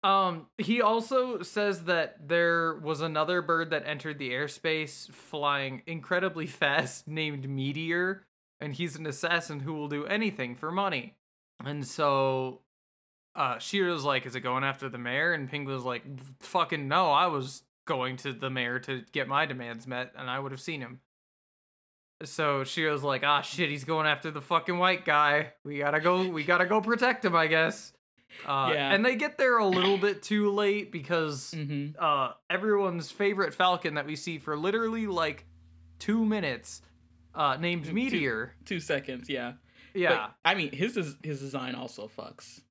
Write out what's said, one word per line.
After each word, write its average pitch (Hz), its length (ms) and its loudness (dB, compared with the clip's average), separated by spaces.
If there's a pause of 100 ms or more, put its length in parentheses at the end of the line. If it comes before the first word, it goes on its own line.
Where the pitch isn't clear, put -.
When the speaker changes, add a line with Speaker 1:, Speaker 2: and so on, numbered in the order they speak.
Speaker 1:
Um, 190 440 4 (100)
he 220 240 2
also 226 600 2
says 202 400 0
that 165 440 0
there 170 480 4
was 151 260 -2
another 160 420 2
bird 165 260 2
that 151 160 -2
entered 151 320 -6
the 135 140 -4
airspace 147 800 -4
flying 139 760 -2
incredibly 165 640 -2
<laughs> - 140 -6
fast 143 460 2
named 151 400 -4
Meteor, 160 800 -2 (340)
and 147 140 -6
he's 151 220 -4
an 156 100 -10
assassin 165 540 -2
who 147 140 -6
will 147 160 -4
do 147 180 -4
anything 196 480 -2
for 156 160 -6
money. 170 460 -4 (460)
And 143 220 -6
so, 135 760 0 (760)
uh, 123 240 -2
Shiro's 175 440 0
like, 135 220 0
"Is 127 100 -10
it 127 60 -4
going 127 220 0
after 135 260 -4
the 123 80 -10
mayor?" 135 360 0
And 143 140 -2
Penguin's 135 360 -6
like, 123 200 -4 (360)
"Fucking 160 480 -2
no, 165 240 4
I 160 160 6
was 139 340 -4 (240)
going 127 300 -2
to 139 180 -6
the 131 160 -6
mayor 127 300 -2
to 127 320 -6
get 135 160 0
my 143 180 2
demands 120 400 -8
met, 127 300 -6
and 131 140 -10
I 131 100 -4
would 139 120 -8
have 135 100 -10
seen 156 200 -6
him." 123 200 -14 (1200)
So 143 400 0
Shiro's 147 400 0
like, 135 200 0
"Ah, 143 180 4
shit, 156 280 -2
he's 143 140 -6
going 156 240 0
after 151 240 0
the 151 100 -8
fucking 170 380 0
white 185 260 2
guy. 147 480 4 (100)
We 143 160 -8
gotta 143 200 2
go, 180 280 4
we 160 160 -2
gotta 175 220 4
go 214 160 2
protect 240 440 2
him, 175 100 4
I 165 120 6
guess." 160 460 2 (520)
Uh, 135 280 2
Speaker 2:
Yeah. 143 200 2
Speaker 1:
and 202 100 4
they 254 140 4
get 214 200 -2
there 254 200 6
a 220 100 6
little 185 300 4
bit 202 260 0
too 208 280 2
late 208 400 2
because, 156 600 -2
Speaker 2:
Mm-hmm. 147 500 -4
Speaker 1:
uh, 139 300 2 (180)
everyone's 190 600 2
favorite 196 420 0
Falcon 175 420 2
that 143 100 -2
we 151 100 -6
see 160 220 -6
for 151 180 -4
literally, 220 500 0
like, 165 400 -2 (540)
two 226 240 2
minutes, 185 580 -2 (540)
uh, 143 240 2
named 170 280 -2
Speaker 2:
Two, 165 60 -6
Speaker 1:
Meteor. 147 720 0
Speaker 2:
two 185 160 -4
seconds, 135 500 -4
yeah. 127 260 -4 (380)
Speaker 1:
Yeah. 180 220 2
Speaker 2:
But, 107 200 -4 (100)
I 180 100 6
mean, 160 160 -2
his 170 220 -2
des-, 151 340 -6
his 139 140 -6
design 131 340 -6
also 123 320 -10
fucks. - 640 -16